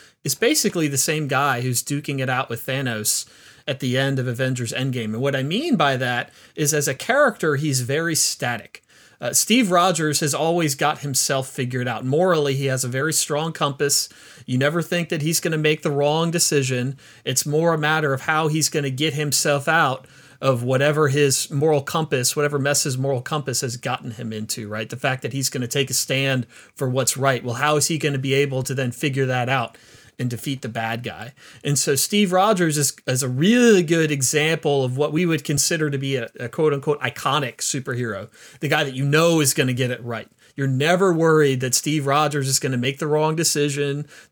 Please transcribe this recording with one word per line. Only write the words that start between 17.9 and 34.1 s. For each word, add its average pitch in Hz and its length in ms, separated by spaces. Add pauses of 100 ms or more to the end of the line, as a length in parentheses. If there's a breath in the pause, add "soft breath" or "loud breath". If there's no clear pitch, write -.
of 127 80
how 160 240
he's 151 220
gonna 143 220
get 135 240
himself 147 520
out 156 400 (340 loud breath)
of 131 220
whatever 143 460
his 139 420
moral 143 320
compass, 151 540
whatever 147 240
mess 139 240
his 131 120
moral 131 240
compass 139 420
has 123 140
gotten 123 360
him 110 200
into, 107 360
right? 107 200
The 127 80
fact 131 260
that 127 100
he's 135 180
gonna 127 160
take 139 240
a 131 40
stand 135 520 (300 loud breath)
for 135 120
what's 131 280
right. 131 260
Well, 120 140
how 147 200
is 143 120
he 160 100
gonna 139 200
be 135 160
able 135 280
to 131 120
then 123 180
figure 135 340
that 127 220
out 127 280 (440 loud breath)
and 123 100
defeat 131 320
the 127 60
bad 113 340
guy? 107 300 (320 loud breath)
And 143 120
so 143 200
Steve 202 340
Rogers 180 480
is, 139 140 (160)
is 127 160
a 127 40
really 202 540
good 160 300